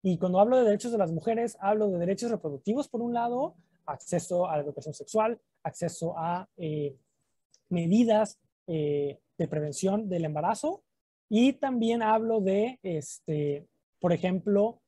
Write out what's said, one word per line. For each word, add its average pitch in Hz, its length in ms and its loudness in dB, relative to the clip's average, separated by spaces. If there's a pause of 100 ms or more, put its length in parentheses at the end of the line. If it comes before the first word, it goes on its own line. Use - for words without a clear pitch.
Y 180 160 2
cuando 185 220 2
hablo 247 180 6
de 247 60 6
derechos 214 280 2
de 226 60 0
las 175 120 0
mujeres, 226 500 -2
hablo 208 300 2
de 175 80 -2
derechos 196 320 -2
reproductivos, 202 580 -4
por 226 140 -6
un 240 120 -4
lado, 240 420 -2 (300)
acceso 175 600 -2
a 160 80 -2
la 147 60 0
educación 143 320 -10
sexual, 220 460 -2 (220)
acceso 165 560 -6
a, 175 380 -4
eh, 151 400 -6 (720)
medidas, 208 680 2 (280)
eh, 147 540 -2 (180)
de 160 100 -2
prevención 190 600 -2
del 170 180 -2
embarazo, 208 580 -4 (440)
y 247 260 4
también 233 480 0
hablo 220 380 2
de, 208 420 0
este, 151 840 -4 (320)
por 175 140 2
ejemplo 190 760 2